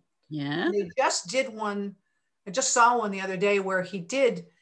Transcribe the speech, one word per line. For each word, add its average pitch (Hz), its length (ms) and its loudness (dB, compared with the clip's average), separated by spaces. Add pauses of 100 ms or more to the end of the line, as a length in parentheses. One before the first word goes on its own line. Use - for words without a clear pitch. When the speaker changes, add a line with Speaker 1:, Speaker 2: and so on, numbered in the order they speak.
(300)
Speaker 1:
Yeah. 147 360 -4
Speaker 2:
And 190 80 0
they 196 240 -2
just 285 300 0
did 254 260 0
one, 202 420 -4 (520)
I 196 40 -10
just 254 220 -2
saw 240 240 6
one 214 140 -2
the 190 100 -6
other 190 160 -4
day 202 220 4
where 190 220 0
he 175 180 -8
did, 220 460 0 (160)